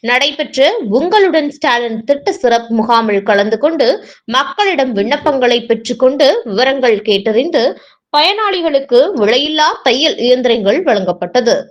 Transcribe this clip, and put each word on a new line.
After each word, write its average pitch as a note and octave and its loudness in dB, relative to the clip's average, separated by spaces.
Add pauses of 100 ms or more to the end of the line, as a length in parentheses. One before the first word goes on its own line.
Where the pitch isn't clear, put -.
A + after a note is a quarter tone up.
(100)
நடைபெற்ற C#4 0 (300)
உங்களுடன் E4 2
ஸ்டாலின் A#3+ -2 (100)
திட்ட C#4+ -2
சிறப்பு A#3 0
முகாமில் A3 0
கலந்து G#3 0
கொண்டு C#4+ 2 (460)
மக்களிடம் C#4 0
விண்ணப்பங்களை B3 0
பெற்றுக்கொண்டு B3+ 0 (200)
விவரங்கள் B3 0 (120)
கேட்டறிந்து A3+ 0 (520)
பயனாளிகளுக்கு E4 0 (200)
விலையில்லா D4 0 (160)
தையல் C4+ 0
இயந்திரங்கள் B3 2 (100)
வழங்கப்பட்டது. F#3+ 0 (140)